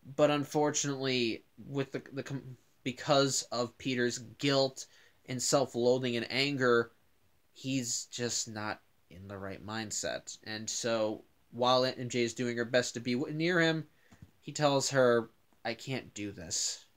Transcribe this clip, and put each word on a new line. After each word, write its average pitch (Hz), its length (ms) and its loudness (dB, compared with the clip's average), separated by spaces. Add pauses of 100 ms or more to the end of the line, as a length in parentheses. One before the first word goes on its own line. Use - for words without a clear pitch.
(160)
But 147 160 6
unfortunately, 139 1120 0 (240)
with 139 240 -4
the, 131 100 -6 (120)
the 135 100 -8
com-, 131 340 -10 (260)
because 139 680 2
of 120 260 -4
Peter's 123 420 -2
guilt 135 680 0 (420)
and 127 140 -4
self-loathing 123 760 2
and 117 160 -4
anger, 127 600 2 (640)
he's 131 520 -4
just - 420 -4
not 107 340 -6 (300)
in 95 160 -16
the 101 100 -10
right 95 280 -10
mindset. 101 760 -6
And 110 260 -8
so, 110 540 0 (280)
while 127 340 4
M 127 240 -4
J 120 140 0
is 117 100 -2
doing 120 240 -4
her 120 80 0
best - 300 2
to 120 40 -4
be 123 140 -2
w-, 151 200 -2
near 170 260 2
him, 160 260 2 (560)
he - 100 -14
tells 139 400 2
her, 120 380 4 (340)
"I 117 120 -4
can't - 380 -8
do 101 180 -8
this." - 540 -6 (120)